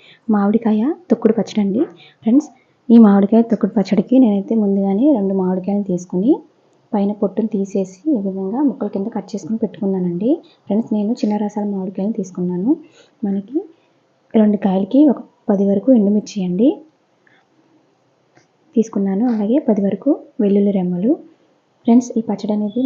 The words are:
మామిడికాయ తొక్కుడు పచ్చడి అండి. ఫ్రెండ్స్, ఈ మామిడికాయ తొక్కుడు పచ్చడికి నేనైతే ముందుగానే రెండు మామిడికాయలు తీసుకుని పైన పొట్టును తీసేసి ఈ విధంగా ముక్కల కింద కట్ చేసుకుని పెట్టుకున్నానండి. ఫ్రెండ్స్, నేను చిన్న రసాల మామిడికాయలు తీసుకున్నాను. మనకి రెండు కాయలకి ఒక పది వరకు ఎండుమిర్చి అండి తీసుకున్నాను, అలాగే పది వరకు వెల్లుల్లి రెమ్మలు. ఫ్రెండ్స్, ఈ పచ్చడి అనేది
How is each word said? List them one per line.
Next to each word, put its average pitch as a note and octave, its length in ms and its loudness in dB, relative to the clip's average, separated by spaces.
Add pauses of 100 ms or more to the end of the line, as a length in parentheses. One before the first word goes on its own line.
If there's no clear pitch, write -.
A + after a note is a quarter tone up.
(340)
మామిడికాయ G#3+ 480 0 (280)
తొక్కుడు A3 300 2
పచ్చడి - 240 -4
అండి. G3 180 -2 (420)
ఫ్రెండ్స్, B3 240 2 (460)
ఈ - 100 10
మామిడికాయ G3+ 380 6 (100)
తొక్కుడు G3+ 260 -2
పచ్చడికి G3 460 0
నేనైతే G3+ 400 0
ముందుగానే G3 420 0 (120)
రెండు G3 240 -2
మామిడికాయలు F#3 500 -2
తీసుకుని F3+ 420 0 (600)
పైన G3+ 160 0 (100)
పొట్టును G#3 340 -4
తీసేసి G3 460 -6 (140)
ఈ - 100 0
విధంగా F#3+ 340 -6 (120)
ముక్కల G#3 260 -6
కింద G3 100 -4 (100)
కట్ F#3+ 180 -10
చేసుకుని A3 300 -8
పెట్టుకున్నానండి. F#3+ 680 -2 (320)
ఫ్రెండ్స్, G#3+ 320 -2
నేను G#3 240 -2
చిన్న G#3 240 0
రసాల G#3 200 -6 (100)
మామిడికాయలు F#3+ 440 -6
తీసుకున్నాను. F3+ 500 -4 (600)
మనకి G3+ 280 -6 (840)
రెండు G#3 260 2
కాయలకి G3 340 2 (120)
ఒక - 80 -12 (320)
పది G3 180 2
వరకు G3+ 200 2 (100)
ఎండుమిర్చి G#3 360 0 (120)
అండి G#3+ 220 2 (2000)
తీసుకున్నాను, G3+ 500 -2 (100)
అలాగే G#3+ 240 -2 (120)
పది G3 180 0
వరకు B3 220 -2 (320)
వెల్లుల్లి G3+ 380 2
రెమ్మలు. F3+ 320 -2 (720)
ఫ్రెండ్స్, A#3+ 220 4 (120)
ఈ - 80 0
పచ్చడి G#3 280 -4
అనేది G#3 300 -4